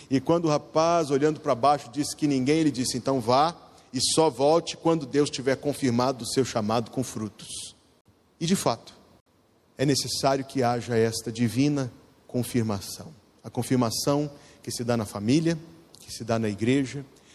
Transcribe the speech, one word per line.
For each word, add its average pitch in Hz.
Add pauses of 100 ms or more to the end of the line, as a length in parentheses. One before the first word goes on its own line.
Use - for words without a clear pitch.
(100)
E 135
quando 165
o -
rapaz, 156
olhando 143
pra 139
baixo, 139
disse 139
que 156
ninguém, 143
ele 156
disse: 123
"Então 135
vá 135 (380)
e 135
só 160
volte 139
quando 165
Deus 139
tiver 131
confirmado 127
o -
seu 131
chamado 110
com 131
frutos." - (640)
E 170
de 190
fato, - (800)
é 131
necessário 135
que 131
haja 120
esta 113
divina 123 (340)
confirmação. 110 (300)
A 113
confirmação 135 (320)
que -
se -
dá 120
na 110
família, 151 (420)
que -
se -
dá 113
na 113
igreja, 127 (300)